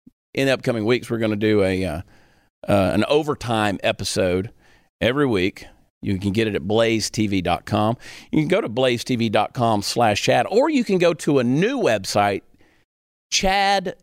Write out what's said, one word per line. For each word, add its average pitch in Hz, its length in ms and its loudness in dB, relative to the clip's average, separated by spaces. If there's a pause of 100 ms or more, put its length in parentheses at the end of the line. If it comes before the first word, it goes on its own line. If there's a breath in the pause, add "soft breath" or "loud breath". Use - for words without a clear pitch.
(340)
in 135 120 0
the 135 60 2
upcoming 117 320 -2
weeks, 120 260 0
we're 117 80 -2
gonna 107 160 0
do 104 300 2
a, 92 200 0
uh, 82 180 -6 (640 soft breath)
uh, 98 280 2
an 104 140 0
overtime 120 720 -2
episode 101 680 -2 (500 soft breath)
every 131 260 2
week. 98 400 -2 (340)
You 101 180 -2
can 101 140 -2
get 110 160 0
it 101 60 -4
at 82 120 -4
blaze 113 440 2
T 107 160 0
V 98 160 0
dot 85 240 -2
com. 107 320 0 (340 loud breath)
You 156 80 2
can 151 80 -2
go 196 140 2
to 135 80 -8
blaze 123 340 0
T 127 120 -2
V 113 120 0
dot 104 240 0
com 113 300 0
slash 110 400 0
chat, 127 260 2
or 269 220 2
you 269 120 2
can 196 140 0
go 170 160 2
to 143 280 0
a 120 40 0
new 180 340 0
website, 101 600 0 (920 soft breath)
chad 196 720 0